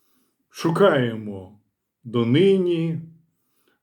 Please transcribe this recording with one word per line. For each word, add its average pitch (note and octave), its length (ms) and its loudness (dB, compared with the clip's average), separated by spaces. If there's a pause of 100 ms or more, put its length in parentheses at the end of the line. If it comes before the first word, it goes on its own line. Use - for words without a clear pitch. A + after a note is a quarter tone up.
(500)
шукаємо A#2 1080 -2 (440)
донині, E3 960 0 (840)